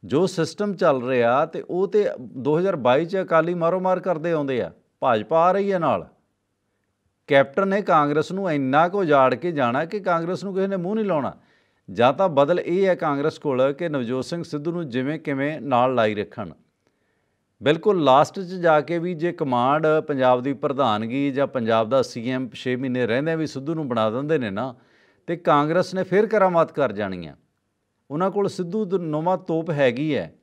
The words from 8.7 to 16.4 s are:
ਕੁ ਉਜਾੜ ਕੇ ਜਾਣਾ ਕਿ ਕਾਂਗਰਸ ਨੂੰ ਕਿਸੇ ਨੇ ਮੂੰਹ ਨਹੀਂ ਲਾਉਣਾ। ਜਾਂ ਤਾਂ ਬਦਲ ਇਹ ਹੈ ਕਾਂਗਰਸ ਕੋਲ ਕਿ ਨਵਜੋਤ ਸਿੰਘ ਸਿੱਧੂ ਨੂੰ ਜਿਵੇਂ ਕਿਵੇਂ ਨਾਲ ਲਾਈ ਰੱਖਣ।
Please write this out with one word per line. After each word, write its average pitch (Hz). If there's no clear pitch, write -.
ਕੁ 190
ਉਜਾੜ 139
ਕੇ 175
ਜਾਣਾ 139
ਕਿ 202
ਕਾਂਗਰਸ 170
ਨੂੰ 196
ਕਿਸੇ 190
ਨੇ 196
ਮੂੰਹ 185
ਨਹੀਂ 220
ਲਾਉਣਾ। 147
ਜਾਂ 117
ਤਾਂ 185
ਬਦਲ 147
ਇਹ 190
ਹੈ 175
ਕਾਂਗਰਸ 147
ਕੋਲ 135
ਕਿ 165
ਨਵਜੋਤ 127
ਸਿੰਘ 170
ਸਿੱਧੂ 151
ਨੂੰ 170
ਜਿਵੇਂ 131
ਕਿਵੇਂ 143
ਨਾਲ 127
ਲਾਈ 107
ਰੱਖਣ। 101